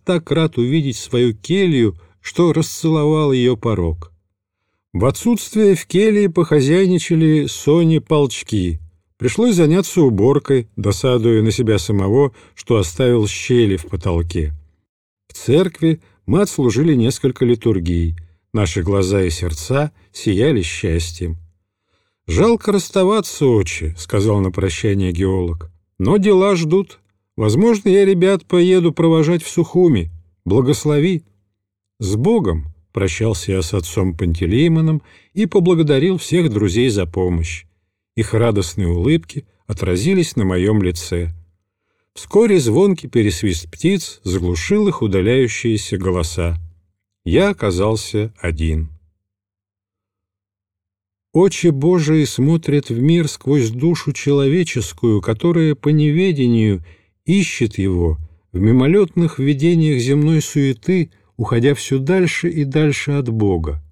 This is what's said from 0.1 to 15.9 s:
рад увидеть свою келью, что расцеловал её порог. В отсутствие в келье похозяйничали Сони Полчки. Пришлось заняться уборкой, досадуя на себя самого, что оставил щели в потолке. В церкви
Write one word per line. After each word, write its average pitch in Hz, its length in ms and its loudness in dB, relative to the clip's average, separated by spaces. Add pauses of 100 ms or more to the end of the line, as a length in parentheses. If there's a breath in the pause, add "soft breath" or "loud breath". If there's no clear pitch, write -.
рад 160 260 0
увидеть 135 400 -2
свою 120 360 0
келью, 143 640 0 (240 soft breath)
что 170 320 0
расцеловал 156 800 0
её 127 240 2
порог. 87 560 -4 (800)
В 98 140 -2
отсутствие 208 680 0
в - 100 -8
келье 208 440 2
похозяйничали 160 1160 2
Сони 160 540 2
Полчки. 107 840 -2 (360)
Пришлось 208 380 0
заняться 175 460 2
уборкой, 131 720 2
досадуя 113 680 0
на 110 100 2
себя 107 260 0
самого, 107 560 0 (220 soft breath)
что - 220 -2
оставил 113 500 0
щели 110 500 0
в 85 80 -12
потолке. 85 680 -4 (760)
В - 40 -20
церкви 160 680 0 (240 soft breath)